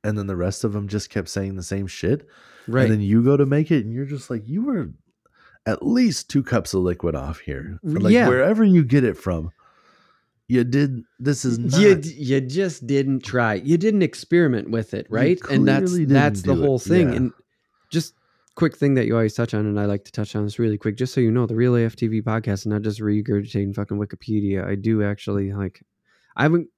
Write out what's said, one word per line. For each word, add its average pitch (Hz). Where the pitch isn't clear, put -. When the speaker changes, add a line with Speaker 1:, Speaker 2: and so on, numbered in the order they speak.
Speaker 1:
and 107
then 98
the 98
rest 90
of 104
'em 101
just 101
kept 95
saying 98
the 92
same 98
shit. 117
Speaker 2:
Right. 127
Speaker 1:
And 110
then 107
you 110
go 139
to 139
make 151
it, 127
and 113
you're 135
just 139
like, 110
"You 185
were 202
at 110
least 233
two 139
cups -
of 92
liquid 90
off 71
here." 78
Speaker 2:
R-, 156
Speaker 1:
Like, -
Speaker 2:
yeah. 240
Speaker 1:
wherever 165
you 180
get 131
it 107
from, 85
you 123
did, 131
this 135
is 120
Speaker 2:
You 202
Speaker 1:
not 151
Speaker 2:
d-, 160
you 135
just 139
didn't 139
try. 110
You 143
didn't 208
experiment 156
with 113
it, -
Speaker 1:
You 104
Speaker 2:
right? 151
And 135
that's, 139
Speaker 1:
clearly 170
Speaker 2:
that's 135
Speaker 1:
didn't 90
Speaker 2:
the -
Speaker 1:
do -
it. 143
Speaker 2:
whole 131
thing. 170
Speaker 1:
Yeah. 113
Speaker 2:
And 127
just 156
quick 160
thing 139
that 120
you 113
always 113
touch 117
on, 104
and 104
I 104
like 101
to -
touch 107
on 107
this 104
really 110
quick, 110
just 127
so 131
you 113
know, 120
the 113
Real 123
A 117
F 113
T 117
V 110
podcast 107
is -
not 104
just 107
regurgitating 104
fucking 101
Wikipedia. 101
I 101
do 107
actually, 101
like, 98
I 123
haven't 165